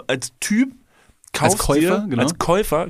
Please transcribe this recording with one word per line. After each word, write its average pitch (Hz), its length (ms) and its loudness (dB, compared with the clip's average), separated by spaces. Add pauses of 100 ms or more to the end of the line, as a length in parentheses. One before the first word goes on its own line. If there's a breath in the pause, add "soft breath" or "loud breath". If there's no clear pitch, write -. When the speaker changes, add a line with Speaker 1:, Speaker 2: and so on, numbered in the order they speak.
Speaker 1:
als 131 340 -6
Typ 247 320 0 (640 soft breath)
kaufst 180 240 0
Speaker 2:
Als - 80 -2
Käufer, 147 140 4
Speaker 1:
dir, 190 280 2
Speaker 2:
genau. 127 140 0
Speaker 1:
als 170 160 -2
Käufer 175 520 0